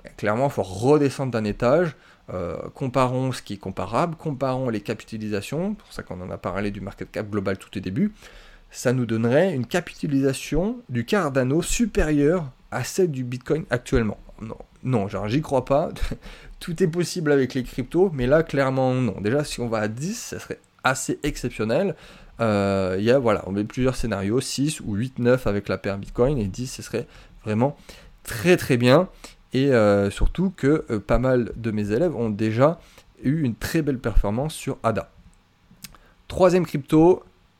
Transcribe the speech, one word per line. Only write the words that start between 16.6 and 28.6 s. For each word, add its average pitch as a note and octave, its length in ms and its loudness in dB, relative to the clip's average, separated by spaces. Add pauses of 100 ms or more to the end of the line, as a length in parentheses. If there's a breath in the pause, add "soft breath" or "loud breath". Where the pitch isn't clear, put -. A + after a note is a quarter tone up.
Tout E3+ 200 -4
est F#3 60 4
possible E3 440 0
avec C3+ 220 2
les B2+ 100 -2
cryptos, E3+ 500 0
mais B2 140 -2
là, D#3 160 6
clairement, C3 500 0
non. B2 260 0
Déjà, A#2+ 240 0
si - 160 -8
on A#2+ 80 -4
va A2 120 -2
à G#2+ 80 0
dix, D3 300 -6
ça - 220 -10
serait - 200 -12 (240)
assez - 400 -2
exceptionnel. C#3+ 720 -2 (440 loud breath)
Euh, G2 580 2
il G2+ 60 -2
y A2+ 80 4
a, C#3 80 6
voilà, A2 260 2
on F2+ 60 -6
met G2+ 120 0
plusieurs B2+ 320 -2
scénarios, G2+ 460 0
six D3 380 -2
ou G#2 160 -6
huit, B2 240 -4
neuf B2 280 4
avec G2+ 200 -2
la F#2+ 100 -2
paire G2 200 -4
Bitcoin, B2 400 0
et G#2+ 80 0
dix, A2+ 220 -6
ce - 140 -12
serait - 260 -6 (360 loud breath)
vraiment A#2 320 0 (480 loud breath)
très, E3 340 2
très C3 200 0